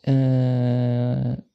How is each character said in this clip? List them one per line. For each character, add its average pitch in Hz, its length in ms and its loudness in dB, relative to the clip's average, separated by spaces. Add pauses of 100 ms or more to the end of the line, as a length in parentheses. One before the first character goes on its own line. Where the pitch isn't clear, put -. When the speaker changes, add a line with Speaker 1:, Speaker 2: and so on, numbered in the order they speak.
Speaker 1:
な 135 80 0
る 135 60 4
ほ - 0 -
ど。 - 0 -
Speaker 2:
う 135 60 2
ー 123 1080 0
ん、 - 100 -10 (100)